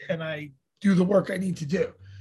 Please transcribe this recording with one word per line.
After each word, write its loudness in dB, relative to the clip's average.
and -6
I -8
do 4
the 6
work 2
I -4
need -4
to -8
do. -2